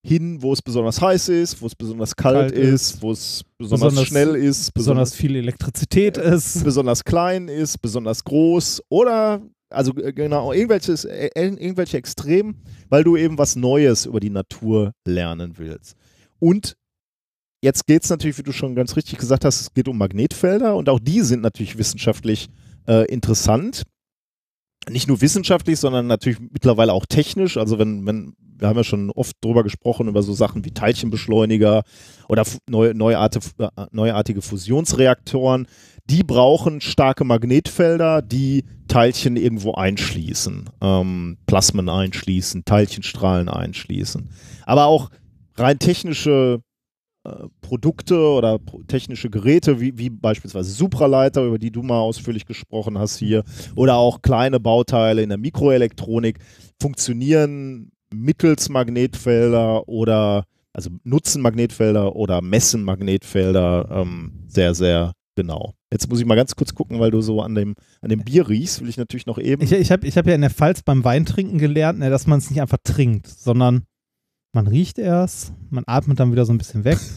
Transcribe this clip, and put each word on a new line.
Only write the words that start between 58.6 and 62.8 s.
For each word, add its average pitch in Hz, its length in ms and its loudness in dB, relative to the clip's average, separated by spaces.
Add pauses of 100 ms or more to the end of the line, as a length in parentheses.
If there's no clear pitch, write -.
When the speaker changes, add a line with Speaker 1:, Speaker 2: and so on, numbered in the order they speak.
Speaker 1:
Magnetfelder 120 1200 2
oder, 107 560 2 (300)
also 90 160 -12 (120)
nutzen 143 380 -2
Magnetfelder 110 760 0
oder 92 280 -2
messen 107 420 0